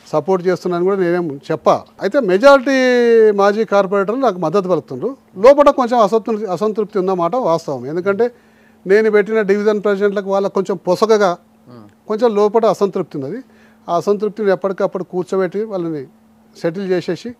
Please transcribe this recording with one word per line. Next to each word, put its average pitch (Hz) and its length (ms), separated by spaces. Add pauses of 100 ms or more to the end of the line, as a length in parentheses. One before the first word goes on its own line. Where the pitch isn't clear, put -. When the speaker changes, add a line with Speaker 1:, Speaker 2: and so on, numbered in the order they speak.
(120)
Speaker 1:
సపోర్ట్ 175 340
చేస్తున్నారని 180 400
కూడా 202 100
నేనేం 170 440 (100)
చెప్పా. 156 320 (200)
అయితే 202 180
మెజారిటీ 262 560 (600)
మాజీ 208 280
కార్పొరేటర్లు 202 560
నాకు 208 180
మద్దతు 180 300
పలుకుతుండ్రు. 165 480 (220)
లోపల 277 320
కొంచెం 247 280
అసంతృప్తి, 214 480
అసంతృప్తి 202 520
ఉన్నమాట 180 380
వాస్తవం. 160 500
ఎందుకంటే 196 440 (560)
నేను 214 240
పెట్టిన 214 300
డివిజన్ 208 420
ప్రెసిడెంట్లకు 202 480
వాళ్ళకు 196 240
కొంచెం 196 220 (100)
పొసగగా 196 500 (320)
Speaker 2:
మ్మ్. 113 400
Speaker 1:
కొంచెం 214 260
లోపల 214 320
అసంతృప్తి 185 520
ఉన్నది. 165 240 (460)
ఆ 170 80
అసంతృప్తిని 202 560
ఎప్పటికప్పుడు 185 520
కూర్చోబెట్టి 190 600
వాళ్ళని 170 420 (560)
సెటిల్ 190 280
చేసేసి 185 500